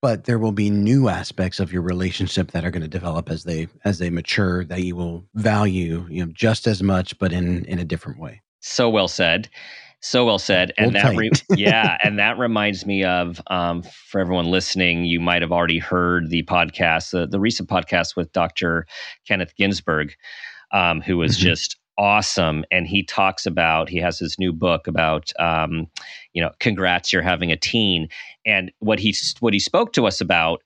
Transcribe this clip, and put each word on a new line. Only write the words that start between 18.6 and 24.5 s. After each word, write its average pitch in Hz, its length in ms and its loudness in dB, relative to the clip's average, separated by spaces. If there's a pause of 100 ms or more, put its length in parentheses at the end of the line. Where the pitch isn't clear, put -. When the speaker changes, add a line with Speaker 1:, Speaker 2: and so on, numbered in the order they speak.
Speaker 2:
Kenneth 92 280 -2
Ginsberg, 85 580 0 (580)
um, 85 300 2
who 90 160 0
was 82 180 2
Speaker 1:
Mm-hmm. 87 120 4
Speaker 2:
just - 280 -2 (220)
awesome. 98 720 2
And 90 180 0
he 98 140 0
talks 95 420 -2
about, 82 460 0
he 87 80 -4
has 85 200 -2
his 82 200 -6
new 92 160 0